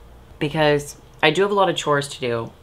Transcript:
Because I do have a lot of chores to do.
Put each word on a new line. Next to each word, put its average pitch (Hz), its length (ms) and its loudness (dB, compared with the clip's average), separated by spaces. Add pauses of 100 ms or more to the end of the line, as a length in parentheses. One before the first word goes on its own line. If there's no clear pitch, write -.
(380)
Because 147 580 0 (260)
I 156 80 4
do 156 100 0
have 202 100 2
a 208 40 -2
lot 190 160 2
of 160 60 -2
chores 143 320 -2
to - 120 -12
do. 117 300 -4 (120)